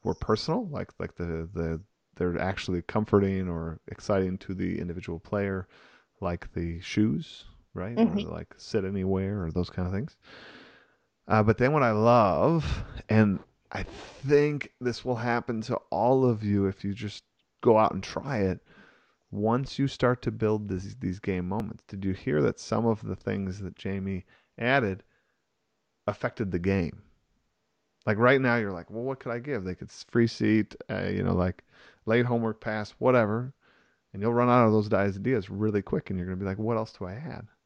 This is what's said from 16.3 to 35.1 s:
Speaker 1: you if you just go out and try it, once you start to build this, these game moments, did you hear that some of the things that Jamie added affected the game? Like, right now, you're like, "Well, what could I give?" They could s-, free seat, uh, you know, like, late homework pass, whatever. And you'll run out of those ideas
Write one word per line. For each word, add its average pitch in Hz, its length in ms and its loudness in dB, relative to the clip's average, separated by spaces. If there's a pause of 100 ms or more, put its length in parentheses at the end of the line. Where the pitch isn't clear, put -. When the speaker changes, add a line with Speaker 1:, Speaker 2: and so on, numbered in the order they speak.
Speaker 1:
you 101 220 2
if - 180 -4
you 101 80 -2
just 104 300 -10 (380)
go 113 180 6
out 110 140 4
and 95 100 -6
try - 360 -6
it, 92 220 0 (680)
once 113 480 -2
you 139 100 0
start 123 340 0
to 117 100 -2
build 107 360 0
this, 95 320 -6
these 95 200 -4
game 92 280 -4
moments, 101 400 -6
did 98 160 -10
you 95 80 -2
hear 143 300 -2
that 113 180 0
some 110 260 -2
of 110 160 0
the 101 140 -8
things 98 440 -6
that 92 160 -10
Jamie 95 480 -6 (340)
added 117 440 0 (1040)
affected 107 440 -4
the 90 80 -2
game? 92 440 0 (1040)
Like, 104 120 0
right 127 220 6
now, 123 160 2
you're 104 160 -2
like, 85 180 -10
"Well, 110 120 -8
what 131 180 -6
could 123 120 -8
I 120 60 -6
give?" 120 260 -6
They 90 100 -4
could 98 140 -14
s-, - 220 -20
free 117 160 6
seat, 110 500 2 (140)
uh, 98 140 -4
you 95 180 -2
know, 90 120 2
like, 90 300 0 (420)
late 120 200 4
homework 117 340 -2
pass, 107 380 -6
whatever. 123 560 2 (580)
And 95 100 -8
you'll 117 120 0
run 120 160 4
out 120 160 8
of 110 60 6
those 107 200 2
ideas 101 580 0